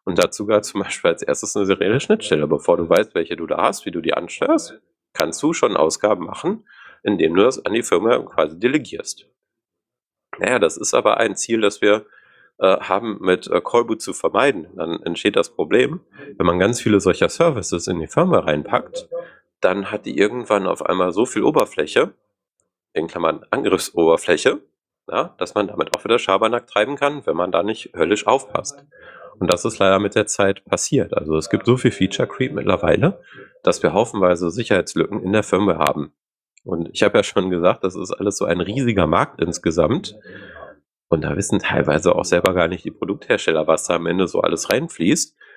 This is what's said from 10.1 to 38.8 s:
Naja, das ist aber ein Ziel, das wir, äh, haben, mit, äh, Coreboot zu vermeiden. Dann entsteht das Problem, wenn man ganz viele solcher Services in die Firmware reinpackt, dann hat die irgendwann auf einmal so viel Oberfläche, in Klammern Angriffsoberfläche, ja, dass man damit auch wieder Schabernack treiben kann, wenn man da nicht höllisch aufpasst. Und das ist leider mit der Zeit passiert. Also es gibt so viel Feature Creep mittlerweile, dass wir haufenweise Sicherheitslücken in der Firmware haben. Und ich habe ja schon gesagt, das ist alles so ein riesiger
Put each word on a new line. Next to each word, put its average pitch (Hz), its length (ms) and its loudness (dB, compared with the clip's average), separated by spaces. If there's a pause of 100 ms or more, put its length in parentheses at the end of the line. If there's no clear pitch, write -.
Naja, 120 200 2
das 90 180 2
ist - 180 -4
aber 110 240 4
ein 110 180 0
Ziel, 113 240 -2
das 101 200 0
wir, 107 240 2 (540)
äh, 95 220 4
haben, 101 400 -2
mit, 92 260 0
äh, 90 140 0
Coreboot 117 420 0
zu 95 100 -10
vermeiden. 101 540 0 (100)
Dann 82 260 -6
entsteht 87 340 -2
das - 140 0
Problem, 127 500 0 (360)
wenn 90 100 0
man 87 120 2
ganz 104 220 2
viele 104 200 4
solcher 87 280 2
Services 113 580 -4
in 90 140 -4
die 78 80 -8
Firmware 147 380 2
reinpackt, - 640 -4 (540)
dann 95 280 0
hat 104 160 -8
die - 120 -6
irgendwann 104 480 0
auf 85 180 -4
einmal 92 280 0
so 107 140 2
viel 110 160 -2
Oberfläche, 135 720 0 (800)
in 80 140 -4
Klammern 82 440 -2
Angriffsoberfläche, 87 1080 2 (500)
ja, 87 280 -4
dass 90 160 -6
man 104 140 -2
damit - 280 -4
auch - 80 -16
wieder 117 140 2
Schabernack 110 480 0
treiben 123 300 0
kann, 143 300 -2
wenn 78 100 0
man 90 160 -2
da 90 100 2
nicht 107 320 -6
höllisch 90 320 0
aufpasst. - 600 -2 (520)
Und 90 140 0
das 90 120 -2
ist 117 140 -4
leider 95 200 4
mit 101 160 -2
der 107 120 2
Zeit 98 380 -2
passiert. - 500 -2
Also 78 220 -2
es 78 140 -4
gibt - 160 0
so 123 100 4
viel 127 140 2
Feature - 380 -2
Creep - 240 -4
mittlerweile, 104 680 2 (420)
dass - 200 0
wir 80 100 2
haufenweise 90 580 2
Sicherheitslücken 92 720 -2
in 92 100 -2
der 107 100 2
Firmware 92 360 0
haben. 73 340 -2 (500)
Und 85 300 -6
ich - 100 -2
habe 110 160 4
ja 101 60 2
schon 95 260 -2
gesagt, 90 340 0
das 90 120 -4
ist 90 160 -8
alles 98 240 -2
so - 80 -4
ein 87 160 -2
riesiger 104 460 0